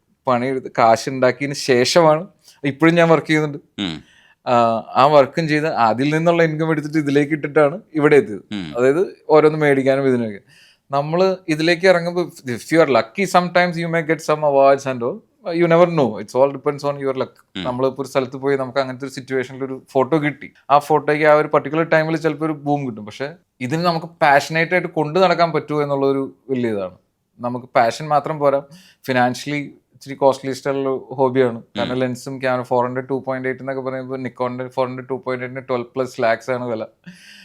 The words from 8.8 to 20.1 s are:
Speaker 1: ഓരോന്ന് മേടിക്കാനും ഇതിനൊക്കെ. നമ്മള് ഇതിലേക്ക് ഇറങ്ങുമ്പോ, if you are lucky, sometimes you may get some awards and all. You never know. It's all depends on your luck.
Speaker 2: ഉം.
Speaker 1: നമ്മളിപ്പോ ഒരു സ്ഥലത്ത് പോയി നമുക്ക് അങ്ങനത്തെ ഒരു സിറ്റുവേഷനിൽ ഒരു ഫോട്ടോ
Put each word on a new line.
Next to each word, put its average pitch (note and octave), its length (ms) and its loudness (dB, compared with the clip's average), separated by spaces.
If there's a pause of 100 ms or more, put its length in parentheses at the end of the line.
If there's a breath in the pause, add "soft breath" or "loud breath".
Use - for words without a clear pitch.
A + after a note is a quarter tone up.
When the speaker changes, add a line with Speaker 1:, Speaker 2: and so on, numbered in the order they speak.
Speaker 1:
ഓരോന്ന് D3+ 300 4
മേടിക്കാനും C3+ 480 2
ഇതിനൊക്കെ. A#2 340 0 (500 soft breath)
നമ്മള് E3 460 0 (120)
ഇതിലേക്ക് E3 380 0
ഇറങ്ങുമ്പോ, F3 380 2
if C3+ 520 -6
you D#3+ 80 6
are C#3 60 2
lucky, B2 340 0
sometimes F3 580 0
you E3 120 -6
may E3 120 -2
get D#3+ 100 0
some D3+ 240 -2
awards C#3 420 4 (100)
and A#2+ 160 -4
all. G#3 180 -8 (320)
You E3+ 80 4
never E3+ 300 6
know. B2+ 140 2 (100)
It's B2+ 220 0
all C#3+ 120 2
depends C#3+ 360 -4
on C#3+ 60 -8
your C3+ 180 -4
luck. - 320 -8 (100)
Speaker 2:
ഉം. F#2 80 -6
Speaker 1:
നമ്മളിപ്പോ C3 380 -2
ഒരു C3 60 -8
സ്ഥലത്ത് C3 280 -2
പോയി C3+ 200 -2
നമുക്ക് C3 220 -6
അങ്ങനത്തെ C3 280 -6
ഒരു C3 60 -14
സിറ്റുവേഷനിൽ C3 520 -8
ഒരു C3 240 -10
ഫോട്ടോ C3+ 300 0